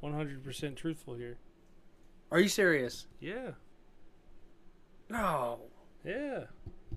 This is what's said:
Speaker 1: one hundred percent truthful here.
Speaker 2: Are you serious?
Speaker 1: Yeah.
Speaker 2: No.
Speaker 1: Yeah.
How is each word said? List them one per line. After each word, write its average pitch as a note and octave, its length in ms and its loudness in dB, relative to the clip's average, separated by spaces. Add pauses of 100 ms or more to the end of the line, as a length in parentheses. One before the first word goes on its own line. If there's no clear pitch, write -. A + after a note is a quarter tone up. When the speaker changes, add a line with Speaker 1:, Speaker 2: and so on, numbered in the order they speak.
Speaker 1:
one D3 140 -2
hundred C#3+ 280 -2
percent C3+ 340 -4
truthful D#3 380 -4
here. A#2+ 220 -6 (960)
Speaker 2:
Are E3 100 8
you G3+ 80 8
serious? D#3 580 6 (140)
Speaker 1:
Yeah. G3+ 300 -6 (1600)
Speaker 2:
No. D3+ 500 2 (420)
Speaker 1:
Yeah. A3 420 -2 (520)